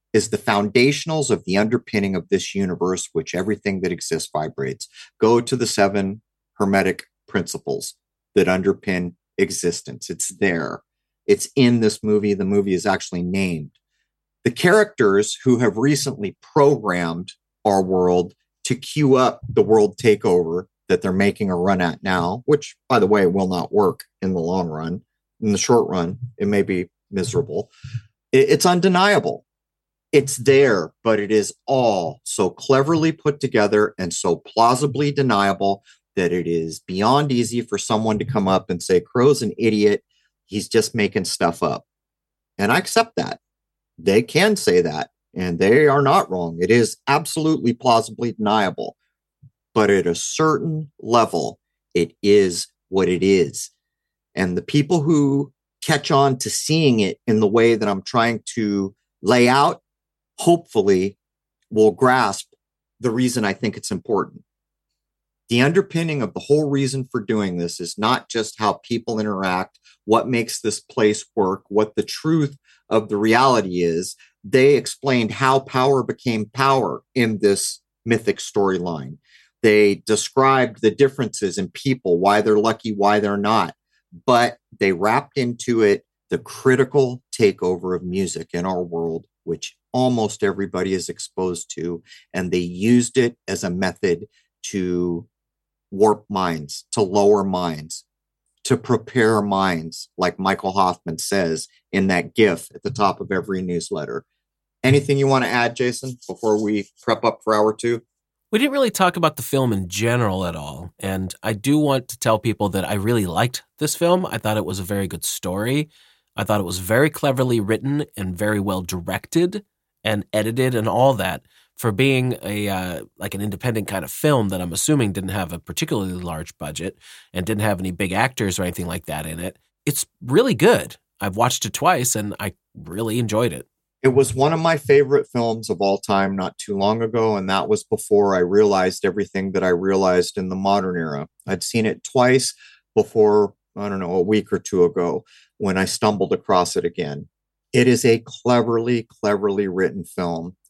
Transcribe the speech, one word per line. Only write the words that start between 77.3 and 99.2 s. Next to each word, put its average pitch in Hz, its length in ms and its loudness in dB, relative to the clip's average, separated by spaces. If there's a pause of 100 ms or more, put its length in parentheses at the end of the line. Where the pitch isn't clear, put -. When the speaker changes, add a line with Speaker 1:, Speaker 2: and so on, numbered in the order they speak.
Speaker 1:
this 98 420 0 (240)
mythic 110 320 0
storyline. 87 800 -4 (460)
They 104 440 4
described 131 760 0
the 214 80 4
differences 127 640 -2
in 92 140 -6
people, 98 480 -2
why 101 220 4
they're 107 180 2
lucky, 110 340 -2
why 101 280 2
they're 101 160 -2
not. 101 400 -2 (500)
But 120 320 2 (220)
they 98 100 2
wrapped 107 480 -2
into 120 440 -2
it 101 220 4 (260)
the - 80 -2
critical 127 840 0 (100)
takeover 92 640 0
of 90 80 -4
music 90 520 -4
in 90 120 -4
our 90 160 -2
world, 85 440 -6 (180)
which - 320 -8 (160)
almost 123 500 0
everybody 95 520 -2
is 87 140 -4
exposed 90 680 -8
to. 85 260 -8 (320)
And 90 160 -4
they 90 80 0
used 101 580 0
it 120 300 0
as - 160 -6
a 95 80 -4
method 90 560 -2 (380)
to 90 640 -4 (640)
warp 104 360 2
minds, 85 640 -4
to 117 100 -2
lower 101 440 4
minds, 85 600 -6 (600)
to 123 120 0
prepare 113 640 0